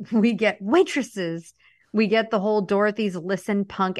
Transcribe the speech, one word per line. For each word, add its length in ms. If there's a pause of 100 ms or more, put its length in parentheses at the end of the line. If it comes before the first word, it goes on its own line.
<laughs> 100
we 200
get 280
waitresses. 920 (380)
We 160
get 220
the 100
whole 220
Dorothy's 540
Listen 500
Punk 340